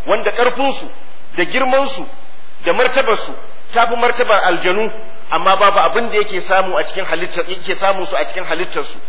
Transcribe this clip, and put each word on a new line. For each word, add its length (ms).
wanda 240
ƙarfinsu 560
da 80
girmansu 640
da 80
martabarsu 600
ta 120
fi 100
martabar 500
aljanu, 440
amma 260
babu 220
abin 320
da 80
yake 220
samu 380
a 60
cikin 200
halitta, 440
yake 280
samu 300
su 100
a 80
cikin 200
halittarsu. 540